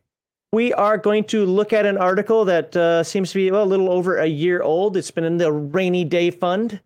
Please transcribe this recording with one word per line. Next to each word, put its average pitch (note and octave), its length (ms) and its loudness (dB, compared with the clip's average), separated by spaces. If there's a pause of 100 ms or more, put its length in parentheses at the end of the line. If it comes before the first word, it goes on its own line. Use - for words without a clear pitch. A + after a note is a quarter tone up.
(520)
we A#3 220 2
are G#3 240 2
going G#3 280 0
to G#3+ 200 0
look G3+ 260 0
at G#3+ 140 2
an G3+ 120 0
article G3+ 480 2
that, F3 300 0
uh, E3+ 280 2
seems F#3 280 -4
to - 60 -6
be, F#3+ 140 0
well, G#3 120 2
a - 20 0
little F#3+ 260 0
over F3+ 260 0
a D#3 80 0
year D#3+ 360 0
old. F#3 360 0
It's D#3+ 140 -8
been E3 120 -4
in E3 140 -2
the E3+ 140 2
rainy F3+ 520 -2
day F3 280 0
fund F#3+ 540 -4